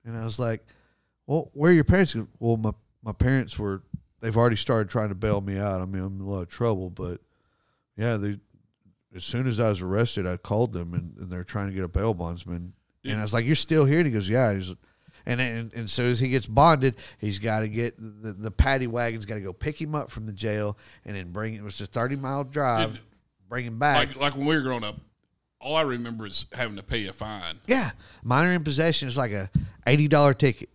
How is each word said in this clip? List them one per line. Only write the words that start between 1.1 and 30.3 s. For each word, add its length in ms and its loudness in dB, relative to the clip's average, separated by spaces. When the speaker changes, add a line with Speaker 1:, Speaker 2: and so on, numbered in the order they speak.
Speaker 1:
"Well, 260 0
where 180 4
are 40 10
your 80 8
parents?" 300 6
He 60 -2
goes, 80 -6
"Well, 180 4
my, 140 0
my 100 -8
parents 460 2
were, 240 -4
they've 160 -2
already 180 4
started 340 0
trying 200 -2
to 60 -4
bail 260 0
me 160 -4
out. 240 -2
I 40 -4
mean, 180 -6
I'm 160 -8
in 60 -10
a 40 -6
lot 120 -4
of 80 -8
trouble, 400 -2
but 320 -8
yeah, 200 0
they, 220 -4
as 80 -10
soon 240 -2
as 120 0
I 100 4
was 120 0
arrested, 460 0
I 100 -2
called 360 0
them, 200 -6
and, 240 -6
and 140 -10
they're 120 -8
trying 240 -6
to 60 -6
get 100 -4
a 60 -4
bail 240 0
bondsman." 600 -6
Speaker 2:
Yeah. 100 -6
Speaker 1:
And 80 -2
I 20 -2
was 100 -2
like, 120 2
"You're 100 4
still 300 4
here?" 140 4
And 80 4
he 60 2
goes, 160 0
"Yeah." 260 4
He's, 180 -6
and 160 -2
then, 160 -2
and, 160 -8
and 160 -6
so 160 0
as 140 2
he 100 2
gets 180 0
bonded, 480 6
he's 200 -2
gotta 280 0
get 300 -2
the, 340 -12
the 180 -8
paddy 380 2
wagon's 380 -2
gotta 160 -6
go 100 -8
pick 280 -6
him 140 -6
up 160 -6
from 160 -10
the 60 -8
jail 460 -4
and 100 -10
then 180 -10
bring, 220 -6
it 60 -14
was 200 -12
a 40 -8
thirty 300 -2
mile 300 -4
drive, 480 0
Speaker 2:
Did 80 -14
Speaker 1:
bring 160 -6
him 120 -8
back. 200 4
Speaker 2:
Like, 80 -12
like 220 0
when 100 -2
we 80 4
were 60 2
growing 240 -2
up, 100 -6
all 160 -6
I 60 4
remember 440 -2
is 280 -6
having 240 -4
to 60 -12
pay 240 -4
a 60 -10
fine. 540 -8
Speaker 1:
Yeah, 240 2
minor 300 4
in 100 0
possession 460 0
is 80 -4
like 160 0
a 180 -6
eighty 220 6
dollar 260 8